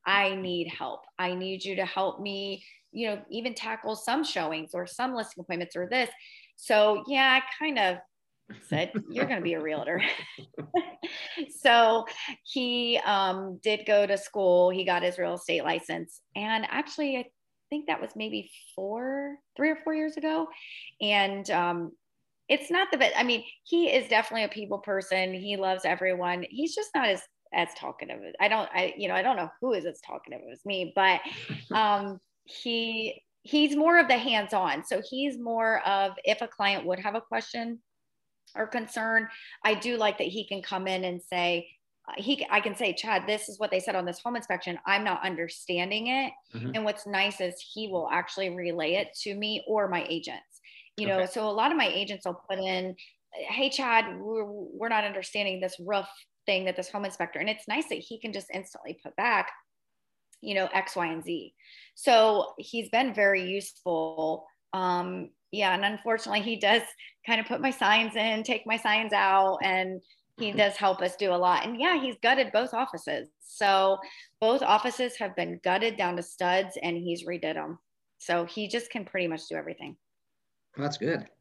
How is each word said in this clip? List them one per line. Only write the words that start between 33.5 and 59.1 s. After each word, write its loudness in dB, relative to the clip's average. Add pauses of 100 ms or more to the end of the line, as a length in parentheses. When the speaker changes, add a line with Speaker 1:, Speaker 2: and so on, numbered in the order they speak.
Speaker 1:
more 8
of 6
the 6
hands-on. 0
So 0
he's -2
more 2
of, 2 (120)
if 2
a -4
client 0
would 0
have -2
a -2
question -6 (720)
or -2
concern, 0 (360)
I 6
do -2
like 2
that -2
he -6
can -6
come -4
in 0
and -4
say, 0 (400)
uh, -10
he, -2
I 4
can -4
say, -2
"Chad, -2
this -2
is -12
what 0
they 0
said -4
on 0
this -6
home -6
inspection. -4
I'm 2
not 0
understanding -4
it." -2 (200)
Speaker 2:
Mm-hmm. -6
Speaker 1:
And -2
what's -4
nice 0
is -2 (200)
he -6
will -2
actually -2
relay -2
it -2
to -6
me -4
or 2
my -2
agents. -8 (380)
You -2
know, 2
Speaker 2:
Okay. 2
Speaker 1:
so -2
a 0
lot 4
of 2
my 4
agents -4
will -6
put -2
in, -2 (380)
"Hey, -2
Chad, 2
we're, -4
we're -8
not 2
understanding -4
this -4
roof -2 (380)
thing 0
that -2
this -8
home -6
inspector," -6
and -2
it's -6
nice -2
that -6
he -14
can -8
just -10
instantly -12
put -16